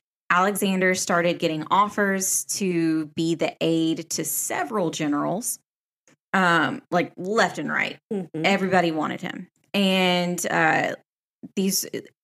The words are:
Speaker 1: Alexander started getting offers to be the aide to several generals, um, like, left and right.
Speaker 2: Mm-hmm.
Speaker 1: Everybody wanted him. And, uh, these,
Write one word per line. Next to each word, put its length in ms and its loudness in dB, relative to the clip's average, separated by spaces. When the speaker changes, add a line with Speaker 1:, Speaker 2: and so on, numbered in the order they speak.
Speaker 1:
Alexander 680 2
started 440 0
getting 320 -2
offers 760 0
to 600 0
be 180 0
the 280 -2
aide 480 0
to 160 -4
several 640 -4
generals, 680 -2
um, 560 2
like, 260 0
left 420 0
and 120 -4
right. 260 -4
Speaker 2:
Mm-hmm. 320 -6
Speaker 1:
Everybody 480 2
wanted 300 -4
him. 260 -10
And, 760 2
uh, 440 2
these, 300 0